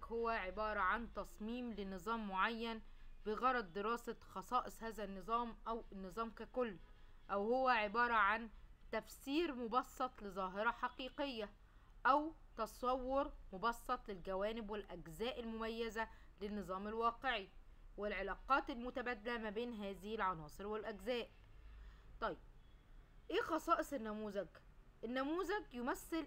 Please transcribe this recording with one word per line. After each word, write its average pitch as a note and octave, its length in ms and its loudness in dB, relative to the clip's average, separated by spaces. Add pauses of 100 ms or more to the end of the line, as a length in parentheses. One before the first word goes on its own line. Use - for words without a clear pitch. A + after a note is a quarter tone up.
هو A#3 240 0
عبارة G#3 520 0
عن G3+ 320 2
تصميم A3+ 600 -4
لنظام G3+ 560 -4
معين A3 540 2 (440)
بغرض G#3+ 460 2
دراسة A3 480 -2
خصائص - 640 -2
هذا A3 220 -6
النظام G#3+ 520 0 (120)
أو A3+ 240 -2
النظام G3 380 -4
ككل، A3+ 460 -2 (540)
أو G3+ 240 4
هو C4 140 6
عبارة A#3 460 6
عن G#3+ 360 6 (420)
تفسير C#4 600 2
مبسط B3 680 0
لظاهرة G3 480 0
حقيقية B3+ 800 -2 (560)
أو D4 280 8 (220)
تصور C4 760 2 (200)
مبسط - 560 0
للجوانب G3 600 -2
والأجزاء G3 680 -4
المميزة A3+ 680 -2 (320)
للنظام G3+ 480 -4
الواقعي A3+ 600 2 (480)
والعلاقات G3 720 2
المتبادلة A#3+ 680 -2
ما A3 120 -2
بين A#3+ 220 -2
هذه G3+ 420 -4
العناصر F#3 520 0
والأجزاء. G#3+ 640 -2 (880)
طيب، G3 180 -2 (920)
إيه F4+ 100 4
خصائص D#4+ 520 2
النموذج؟ G#3+ 540 -2 (580)
النموذج D#4 680 0
يمثل C#4+ 520 -2